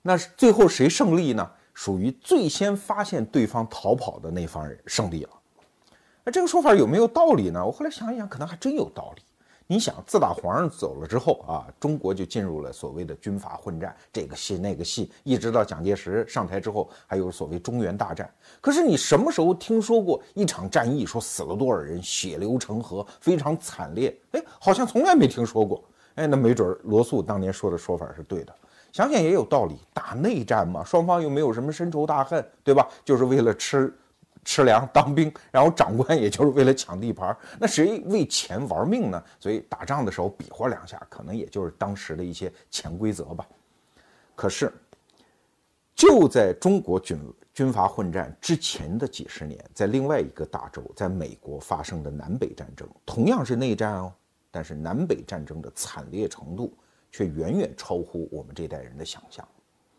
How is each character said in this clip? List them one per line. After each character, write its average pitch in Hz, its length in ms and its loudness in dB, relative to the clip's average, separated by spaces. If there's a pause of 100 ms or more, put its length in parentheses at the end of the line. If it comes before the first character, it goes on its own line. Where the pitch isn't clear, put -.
那 180 160 2
是 - 200 -4
最 233 160 8
后 202 160 10
谁 139 200 4
胜 170 280 4
利 160 160 2
呢？ 101 180 -2 (240)
属 98 240 -4
于 104 220 0
最 269 280 2
先 202 280 0
发 208 260 -2
现 139 240 -4
对 123 180 2
方 113 240 -4
逃 - 280 0
跑 - 240 -8
的 80 100 -10
那 85 160 -6
方 78 180 -10
人 71 220 -12
胜 104 240 -2
利 80 140 -8
了。 - 60 -18 (920)
那 247 80 -6
这 359 100 2
个 359 60 2
说 349 160 4
法 269 100 6
有 170 140 6
没 143 120 2
有 233 100 4
道 330 240 4
理 104 180 2
呢？ 87 160 -4
我 113 60 -2
后 - 120 -8
来 311 60 -4
想 226 240 -10
一 - 20 -8
想， 208 120 -10
可 127 100 -14
能 147 80 -8
还 170 120 -12
真 269 180 -4
有 175 140 -2
道 - 260 -14
理。 - 80 -20 (480)
你 202 60 4
想， - 160 -2 (100)
自 - 140 0
打 127 160 2
皇 95 240 -2
上 170 100 0
走 71 320 -6
了 78 60 -10
之 95 100 -2
后 - 300 0
啊， 76 180 -6 (140)
中 151 180 -2
国 95 160 -2
就 95 120 -4
进 104 180 -6
入 82 180 -6
了 67 120 -10
所 - 180 -12
谓 80 140 -10
的 82 100 -12
军 101 240 -8
阀 - 160 -12
混 85 240 -10
战， 82 160 -10 (180)
这 90 140 -6
个 69 80 -16
戏 - 240 -8
那 95 160 -4
个 80 80 -10
戏， - 300 -6 (100)
一 127 160 0
直 113 140 -2
到 113 120 4
蒋 80 160 -8
介 95 140 0
石 101 320 -4
上 113 180 -4
台 92 140 -6
之 95 100 -6
后， 104 220 -4 (160)
还 92 100 -4
有 92 140 -2
所 90 160 -10
谓 80 100 -8
中 117 220 -6
原 98 180 -2
大 101 160 -4
战。 90 160 -12 (320)
可 285 120 0
是 320 100 4
你 226 140 4
什 - 200 2
么 269 140 4
时 254 100 -2
候 170 140 4
听 226 260 0
说 226 220 2
过 175 180 0 (140)
一 202 100 0
场 95 240 -4
战 120 240 2
役 135 140 0
说 113 140 -6
死 - 240 -8
了 80 100 -6
多 127 180 0
少 98 60 2
人， 80 240 -6
血 90 340 -6
流 107 220 -2
成 113 240 -6
河， 101 240 -10 (140)
非 175 160 2
常 147 240 -2
惨 78 340 -12
烈？ 127 180 -2 (200)
哎， 320 100 -4 (160)
好 - 160 4
像 262 100 0
从 233 200 0
来 370 100 6
没 208 140 8
听 120 180 -2
说 110 180 2
过。 - 160 -4 (360)
哎， 156 100 -2
那 143 100 2
没 120 160 6
准 107 160 2
儿 92 140 -2
罗 107 180 4
素 120 220 0
当 104 160 -4
年 95 140 -2
说 98 180 -4
的 87 80 -4
说 87 180 -4
法 80 200 -10
是 80 80 -14
对 85 180 -8
的。 - 100 -16 (380)
想 226 180 0
想 269 140 2
也 160 80 4
有 190 140 4
道 131 220 2
理， 76 120 -6 (160)
打 - 200 -8
内 156 300 -2
战 101 220 2
嘛， 85 160 -6
双 170 240 2
方 175 160 2
又 151 80 -2
没 139 80 0
有 143 140 2
什 117 100 -4
么 143 80 -4
深 170 220 -6
仇 151 120 -2
大 147 200 0
恨， 156 200 -2 (200)
对 139 100 6
吧？ 135 140 6 (160)
就 139 120 4
是 123 100 4
为 131 140 4
了 113 140 4
吃， 135 420 0 (480)
吃 - 200 4
粮 120 280 6
当 143 220 6
兵， 156 180 2 (200)
然 131 120 6
后 165 60 6
长 165 260 0
官 135 240 2
也 104 80 2
就 151 160 2
是 147 60 6
为 135 140 6
了 131 100 8
抢 92 260 -8
地 113 120 -4
盘 92 160 -4
儿， 107 80 -2 (240)
那 226 80 0
谁 190 380 2
为 190 200 0
钱 - 420 -6
玩 92 200 0
命 208 220 0
呢？ 85 120 -6 (160)
所 101 140 -4
以 110 160 -2
打 - 160 -10
仗 139 200 -2
的 98 60 -2
时 95 100 -8
候 90 100 -2
比 - 200 -16
划 - 160 -6
两 117 220 -4
下， - 200 -16
可 - 140 -20
能 90 140 -10
也 107 100 -8
就 98 180 -6
是 82 140 -6
当 101 160 -4
时 82 220 -10
的 87 80 -8
一 87 80 -8
些 90 200 -10 (160)
潜 82 300 -10
规 107 140 -2
则 87 140 -8
吧。 85 200 -14 (880)
可 - 140 -4
是， - 240 -4 (1200)
就 269 320 8
在 104 280 4
中 98 260 2
国 90 180 0
军， 82 220 -6 (340)
军 131 180 0
阀 98 140 2
混 98 240 -2
战 80 300 -6
之 165 160 0
前 87 420 -6
的 131 80 -2
几 - 220 -10
十 - 160 -14
年， - 180 -14 (100)
在 101 140 -2
另 131 180 0
外 143 140 0
一 78 120 -2
个 - 140 -10
大 - 260 -10
洲， - 120 -14 (140)
在 98 120 -4
美 85 320 -8
国 71 200 -14
发 80 200 -6
生 78 220 -10
的 71 80 -8
南 73 260 -8
北 - 180 -6
战 - 200 -16
争， - 140 -18 (180)
同 117 200 0
样 208 200 2
是 127 80 -2
内 117 220 -2
战 107 220 -2
哦， 92 140 -10 (380)
但 82 140 -8
是 80 100 -14
南 87 320 -4
北 - 160 -4
战 82 220 -10
争 78 180 -14
的 69 140 -14
惨 - 340 -12
烈 101 160 -6
程 - 300 -12
度 120 160 -8 (400)
却 101 140 -4
远 80 320 -6
远 - 180 -4
超 - 220 -6
乎 82 340 -8
我 76 100 -12
们 71 120 -20
这 82 120 -10
代 76 140 -10
人 62 160 -18
的 78 80 -12
想 - 240 -16
象。 - 180 -20 (520)